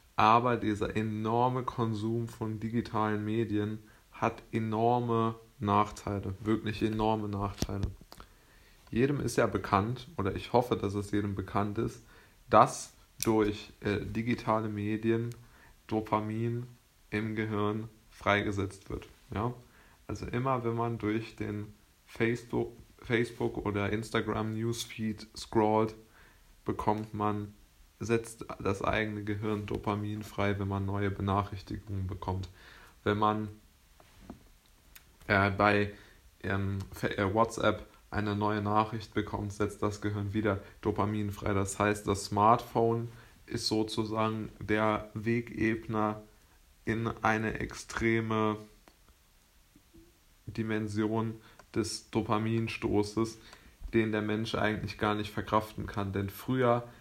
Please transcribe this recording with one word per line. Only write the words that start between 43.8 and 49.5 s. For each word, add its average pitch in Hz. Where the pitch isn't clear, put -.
der 107
Wegebner 110
in 117
eine 110
extreme 110